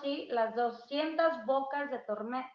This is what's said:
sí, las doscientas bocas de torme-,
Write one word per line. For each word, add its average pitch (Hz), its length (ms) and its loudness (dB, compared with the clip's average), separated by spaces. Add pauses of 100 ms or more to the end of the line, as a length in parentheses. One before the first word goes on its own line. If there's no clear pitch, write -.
sí, 285 300 -2
las 226 260 2
doscientas 285 880 2
bocas 269 440 0
de 247 100 -4
torme-, 233 540 -4